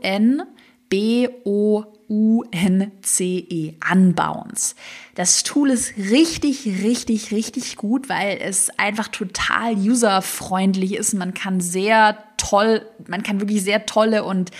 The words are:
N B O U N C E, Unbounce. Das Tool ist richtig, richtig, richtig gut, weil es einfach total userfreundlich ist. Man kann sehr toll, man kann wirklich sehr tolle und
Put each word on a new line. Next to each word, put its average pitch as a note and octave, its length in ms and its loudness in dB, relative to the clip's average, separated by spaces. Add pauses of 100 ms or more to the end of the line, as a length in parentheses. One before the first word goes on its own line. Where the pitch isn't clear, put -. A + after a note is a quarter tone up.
N G#3+ 400 2 (480)
B A3+ 400 2 (160)
O G#3 400 0 (260)
U A3 400 2
N F#3+ 500 2
C F3+ 380 -2
E, D#3+ 360 -6 (160)
Unbounce. E3+ 840 2 (400)
Das - 280 0
Tool C#4+ 280 2
ist - 260 -2
richtig, C4+ 680 2 (160)
richtig, A3+ 500 -2
richtig A3+ 440 -4
gut, C4 340 -2
weil F#3 320 -2
es F#3 260 -2 (100)
einfach G#3 300 -2
total - 680 -2
userfreundlich G3 1200 0
ist. - 200 -4
Man F#3 180 -4
kann F#3 300 -2
sehr G#3+ 560 2 (180)
toll, G#3+ 460 2 (260)
man F3+ 140 -6
kann G3+ 180 -2
wirklich G#3 220 0
sehr G#3 240 0
tolle A3 380 2
und F#3 360 -2